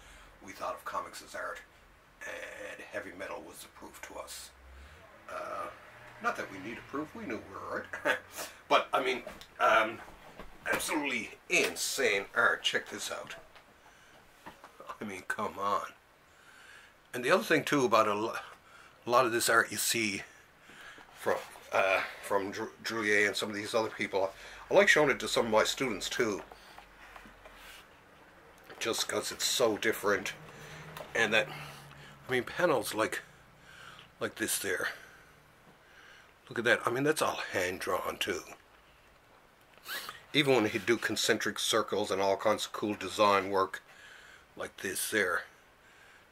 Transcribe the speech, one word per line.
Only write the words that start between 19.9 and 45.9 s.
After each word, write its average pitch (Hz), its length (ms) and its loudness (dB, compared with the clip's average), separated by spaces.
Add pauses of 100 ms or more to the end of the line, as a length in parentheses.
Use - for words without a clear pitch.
from, 101 180 0 (380)
uh, 95 300 4 (200)
from 101 300 0
Dru-, 110 180 -6 (140)
Druillet 107 420 2
and 98 80 0
some - 140 -2
of 104 80 -6
these 101 180 -6
other 110 160 2
people, 98 400 -2 (400)
I 131 40 2
like - 140 8
showing 151 220 8
it 107 80 2
to 110 80 -4
some 117 200 2
of 110 40 -2
my 107 140 6
students, 113 440 -2
too. 107 340 0 (2250)
Just - 300 -2
'cause 107 240 -2
it's - 120 -6
so 113 340 4
different. 101 560 2 (800)
And 110 220 2
that, 95 140 4 (800)
I 127 40 -2
mean, 123 120 2
panels 147 500 0
like, 107 280 0 (1000)
like 107 160 -4
this 104 240 0
there. 92 300 -2 (1600)
Look 120 120 -4
at 107 60 0
that. 107 200 6
I 120 40 2
mean, 127 120 0
that's 151 180 2
all 95 200 0 (120)
hand-drawn, 90 640 -2
too. 87 240 -2 (1900)
Even 135 220 6
when 110 120 6
he'd 107 200 -2
do 117 100 4
concentric 110 640 0
circles 104 540 0
and 95 100 0
all 98 140 4
kinds 104 280 2
of - 80 -10
cool 107 220 -2
design 98 560 4
work 95 320 0 (760)
like 92 200 -10
this - 340 -4
there, 92 320 2 (880)